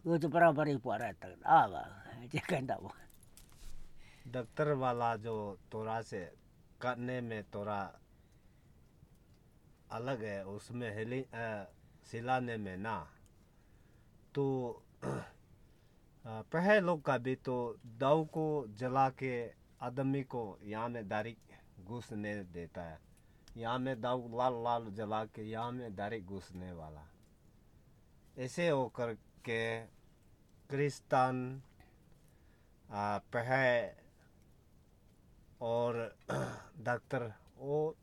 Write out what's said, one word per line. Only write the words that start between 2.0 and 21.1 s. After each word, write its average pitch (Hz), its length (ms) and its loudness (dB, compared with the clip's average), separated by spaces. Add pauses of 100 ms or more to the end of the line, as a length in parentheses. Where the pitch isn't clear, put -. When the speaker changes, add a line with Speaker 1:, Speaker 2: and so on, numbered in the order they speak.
Speaker 1:
जे 151 140 -2
कंधा 131 360 0
वो। 95 160 -10 (1400)
Speaker 2:
डॉक्टर 127 440 0
वाला 120 440 2
जो 107 440 -4 (120)
तोरा 110 300 -2
से 92 320 -8 (480)
करने 123 400 -2
में 113 220 -4
तोरा 101 560 -6 (1900)
अलग 117 320 -4
है, 98 220 -4
उसमें 104 500 -6
हेली-, 120 380 -4
अ, 110 300 -4 (480)
सिलाने 120 460 0
में 98 200 -4
ना। 101 300 -4 (1300)
तो, 131 560 -2
<clears throat> - 120 -16
अ, 131 180 -4 (1040)
पढ़े 165 540 4
लोग 170 220 2
का 135 160 2
भी 127 180 0
तो 120 500 -2
दाव 135 400 4
को 156 440 0
जला 127 400 4
के 123 420 -4 (300)
आदमी 135 420 0
को 117 400 -6
यहाँ 110 260 -4
में 117 180 -6
डायरेक्ट 107 320 -2 (460)